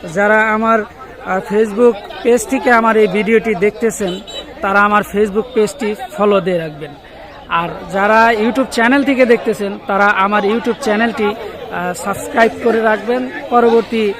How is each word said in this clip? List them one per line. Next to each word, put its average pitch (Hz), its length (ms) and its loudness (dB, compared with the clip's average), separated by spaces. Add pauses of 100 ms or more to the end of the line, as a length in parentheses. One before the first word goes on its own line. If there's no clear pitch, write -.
(140)
যারা 214 380 2
আমার, 226 280 2
আহ, - 720 -8
Facebook 220 380 2 (300)
পেজ 240 240 2
থেকে 262 260 0
আমার 226 240 4
এই 214 100 4
ভিডিওটি 214 480 0
দেখতেছেন, 202 680 -2 (400)
তারা 202 200 2
আমার 208 220 2 (120)
Facebook 208 300 0 (100)
পেজটি 214 400 -2 (220)
ফলো 202 240 2
দিয়ে 180 180 -2
রাখবেন। 151 320 -10 (580)
আর 170 200 -2 (240)
যারা 220 400 4
YouTube 233 380 0
চ্যানেল 247 340 2
থেকে 254 220 4
দেখতেছেন, 208 600 0
তারা 202 200 2
আমার 202 380 2
YouTube 220 360 0
চ্যানেলটি, 214 460 0
আহ, 180 680 -6
সাবস্ক্রাইব 196 580 0 (120)
করে 226 180 2
রাখবেন 226 480 0 (200)
পরবর্তী 233 680 2